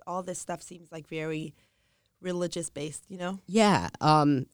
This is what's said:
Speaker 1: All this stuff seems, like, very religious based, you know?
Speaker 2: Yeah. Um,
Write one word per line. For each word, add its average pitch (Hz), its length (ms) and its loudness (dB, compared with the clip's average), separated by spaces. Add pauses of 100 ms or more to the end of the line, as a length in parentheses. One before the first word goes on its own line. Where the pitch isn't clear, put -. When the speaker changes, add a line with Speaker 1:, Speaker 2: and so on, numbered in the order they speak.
Speaker 1:
All 180 160 -6
this 180 160 -8
stuff 170 220 -10
seems, 170 300 -20
like, 160 160 -14
very 156 460 -6 (680)
religious 175 480 -4
based, 147 400 -10
you 190 80 -14
know? 180 300 -6
Speaker 2:
Yeah. 180 420 4 (100)
Um, 147 540 4